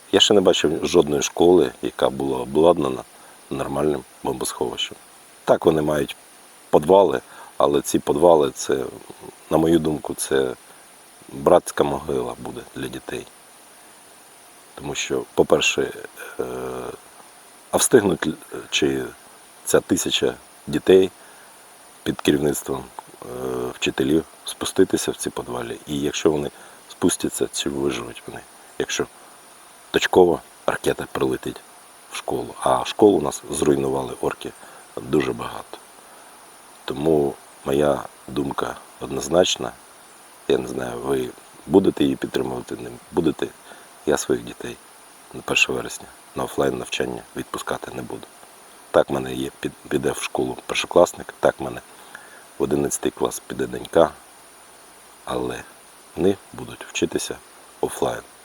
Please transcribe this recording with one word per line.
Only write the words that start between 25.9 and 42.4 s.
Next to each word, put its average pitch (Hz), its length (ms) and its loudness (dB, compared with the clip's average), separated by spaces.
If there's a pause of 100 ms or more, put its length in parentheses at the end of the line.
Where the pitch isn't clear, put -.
якщо 71 320 0
вони 73 200 -2 (360)
спустяться, - 640 -2
чи - 160 -4
виживуть 65 580 -6
вони, - 120 -14 (400)
якщо - 260 -4 (840)
точково 85 500 4 (240)
ракета - 460 -2
прилетить 65 500 -4 (500)
в - 40 -12
школу? - 440 -8
А - 260 0
школу 101 320 6
у 76 40 -2
нас 71 300 -6
зруйнували 67 720 0
орки - 300 -6 (440)
дуже 65 380 0
багато. 58 440 -12 (1080)
Тому 71 480 2 (320)
моя 69 380 2 (240)
думка 67 480 -4 (240)
однозначна. 67 720 0 (760)
Я - 100 4
не 127 100 -6
знаю, 127 320 -8
ви 92 300 -4 (380)
будете 175 360 4
її 67 120 2
підтримувати, 64 600 -6